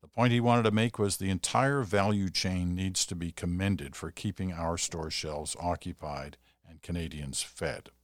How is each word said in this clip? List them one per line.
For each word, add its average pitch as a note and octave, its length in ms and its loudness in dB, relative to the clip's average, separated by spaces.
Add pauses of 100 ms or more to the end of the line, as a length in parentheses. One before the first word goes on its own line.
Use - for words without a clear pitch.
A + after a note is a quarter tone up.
The - 60 -20
point A#2+ 240 4
he A#2+ 80 6
wanted A#2+ 240 6
to A2 80 6
make A2 260 2
was G2+ 200 2
the F#2+ 120 -2
entire C3 520 2
value G2+ 480 2
chain F2+ 440 0
needs F#2+ 320 0
to F#2+ 100 -6
be E2+ 180 -4
commended F2 640 -2
for E2 140 -8
keeping F#2 420 -4
our E2+ 240 -2
store D#2+ 340 -4
shelves D2+ 480 -6
occupied D#2 800 -6 (280)
and D#2+ 160 -20
Canadians D2+ 600 -6
fed. - 480 -6 (140)